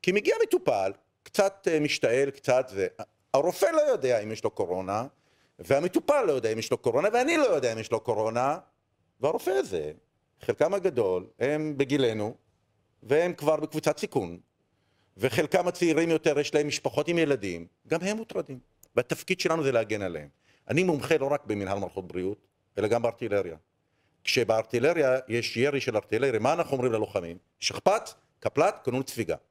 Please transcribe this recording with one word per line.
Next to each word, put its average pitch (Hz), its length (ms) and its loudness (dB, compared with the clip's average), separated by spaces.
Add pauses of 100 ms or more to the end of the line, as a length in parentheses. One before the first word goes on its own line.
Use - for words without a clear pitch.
כי 185 100 2
מגיע 208 300 2
מטופל, 107 500 0 (300)
קצת, - 480 0
אה, 156 100 2
משתעל, 139 500 2
קצת 131 380 0
זה. 95 180 -2 (480)
הרופא 151 320 2
לא 330 140 2
יודע 143 400 0
אם 107 120 -8
יש - 120 -10
לו 107 60 0
קורונה, 95 560 -4 (520)
והמטופל 180 680 2
לא 156 60 2
יודע 113 200 0
אם 110 60 -2
יש 110 120 -6
לו 127 80 0
קורונה, 135 340 2
ואני 262 240 2
לא 302 100 2
יודע 131 260 2
אם 113 60 -6
יש 110 140 -4
לו 110 80 0
קורונה, 117 580 0 (600)
והרופא 175 300 0
הזה, 92 420 -2 (480)
חלקם 151 340 0
הגדול, 117 520 0 (120)
הם 151 380 -2
בגילנו, 123 580 0 (680)
והם 160 300 2
כבר 151 240 2
בקבוצת - 420 -2
סיכון, 90 420 -4 (760)
וחלקם 175 520 0
הצעירים 165 420 2
יותר, 156 280 2
יש 147 160 -2
להם 147 140 2
משפחות 143 400 -2
עם 170 100 0
ילדים, 101 480 0 (220)
גם 165 140 0
הם 202 140 -2
מוטרדים. 160 420 -8 (380)
והתפקיד - 440 -2
שלנו 165 220 0
זה 135 100 0
להגן 107 300 0
עליהם. 80 260 -6 (400)
אני 165 140 2
מומחה 160 340 2
לא 139 100 4
רק 143 200 -2
במנהל 101 320 -2
מערכות 95 300 -6
בריאות, 92 380 -6 (320)
אלא 104 100 0
גם 117 140 2
בארטילריה. 101 540 -2 (680)
כשבארטילריה 127 920 2 (100)
יש 117 280 -4
ירי 139 240 0
של 113 160 -2
ארטילריה, 113 440 0
מה 127 120 2
אנחנו 170 240 0
אומרים 123 160 0
ללוחמים? 92 460 -4 (220)
שכפ"ץ, - 540 -2 (260)
קפלט, 180 340 2 (100)
כוננות 131 260 -2
ספיגה. 85 260 -4 (140)